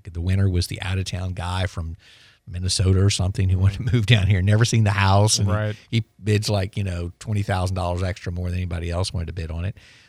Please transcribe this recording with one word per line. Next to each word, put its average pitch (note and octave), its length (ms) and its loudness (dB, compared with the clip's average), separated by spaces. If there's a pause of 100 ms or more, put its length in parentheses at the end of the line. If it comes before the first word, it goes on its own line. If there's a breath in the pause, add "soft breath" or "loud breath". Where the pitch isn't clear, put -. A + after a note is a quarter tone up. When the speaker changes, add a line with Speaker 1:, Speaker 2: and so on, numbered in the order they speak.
Speaker 1:
the E2+ 120 -8
winner F#2+ 260 2
was F2+ 200 2
the F#2+ 140 -8
out-of-town F#2 520 -4
guy F2+ 320 -4
from E2 320 -8 (500 loud breath)
Minnesota F#2 560 2
or G2+ 60 6
something F#2+ 400 0
who F#2 100 4
wanted G2 280 2
to - 60 2
move A#2 120 2
down G2+ 220 4
here, F#2 140 2
never G#2+ 240 4
seen A2+ 180 2
the G2+ 80 2
house. G2+ 460 4
And G2+ 120 0
he G#2 40 0
Speaker 2:
Right. G#2+ 220 -2 (160 loud breath)
Speaker 1:
he A2+ 120 0 (200)
bids, G#2 240 0
like, G2+ 300 -2
you G#2 60 -2
know, F2 360 -6
twenty G#2 240 -4
thousand F#2 320 -2
dollars F2 260 -2
extra F#2 300 -4
more F2+ 180 -4
than F2+ 80 -4
anybody F2 320 -4
else F2 240 -4
wanted E2+ 140 -4
to E2 60 -10
bid E2 180 -8
on E2 140 -6
it. G2 100 -6 (340 loud breath)